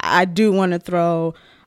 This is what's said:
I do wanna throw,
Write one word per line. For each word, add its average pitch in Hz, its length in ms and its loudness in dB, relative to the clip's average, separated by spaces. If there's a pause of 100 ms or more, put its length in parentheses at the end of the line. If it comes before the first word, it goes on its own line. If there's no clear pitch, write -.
I 180 220 2
do 190 280 2
wanna 185 260 0
throw, 170 560 -2 (320)